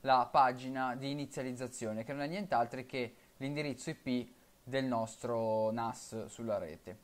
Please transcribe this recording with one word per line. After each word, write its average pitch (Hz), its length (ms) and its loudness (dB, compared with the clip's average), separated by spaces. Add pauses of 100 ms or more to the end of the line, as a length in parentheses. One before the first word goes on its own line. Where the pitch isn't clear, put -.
la 127 280 6
pagina 131 640 4
di 139 160 -4
inizializzazione, 127 920 -4
che 143 80 -6
non 143 80 -4
è 143 60 -2
nient'altro 131 580 0
che 123 300 -4 (220)
l'indirizzo 143 520 -4
I 127 60 -4
P 123 360 -2 (320)
del 131 220 0
nostro 113 880 0
nas 110 560 -4
sulla 110 300 -2
rete. 87 460 -8